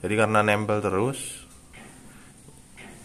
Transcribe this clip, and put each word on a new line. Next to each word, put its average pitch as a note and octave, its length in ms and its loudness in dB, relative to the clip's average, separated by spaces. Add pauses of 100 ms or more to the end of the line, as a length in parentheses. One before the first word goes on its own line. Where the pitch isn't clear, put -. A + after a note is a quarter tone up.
Jadi G2 140 0
karena G#2+ 240 4
nempel G#2+ 400 2
terus, G#2 640 -2 (1600)